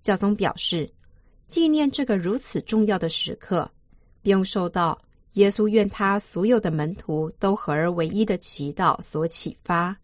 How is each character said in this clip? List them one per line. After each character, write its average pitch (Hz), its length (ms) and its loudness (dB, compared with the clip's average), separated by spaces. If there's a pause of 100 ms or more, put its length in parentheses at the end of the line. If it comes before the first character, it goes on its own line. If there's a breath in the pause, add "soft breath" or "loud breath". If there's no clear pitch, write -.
教 - 160 0
宗 202 180 0
表 196 200 0
示， - 360 -4 (560)
纪 330 200 2
念 302 240 4
这 285 140 -4
个 208 120 0
如 185 200 -2
此 - 240 -6
重 220 260 2
要 202 100 2
的 170 100 -2
时 - 280 -4
刻， - 340 -2 (520)
并 196 220 4
受 190 240 -2
到 170 320 0 (340)
耶 202 180 6
稣 214 160 2
愿 208 200 4
他 196 300 0
所 190 280 -4
有 233 140 4
的 185 120 -2
门 156 240 -2
徒 156 340 -4 (100)
都 156 160 2
合 - 160 -4
而 160 200 2
为 170 160 0
一 214 180 0
的 185 120 -2
祈 143 360 -6
祷 165 280 0
所 156 260 -4
启 - 360 -6
发。 175 400 -2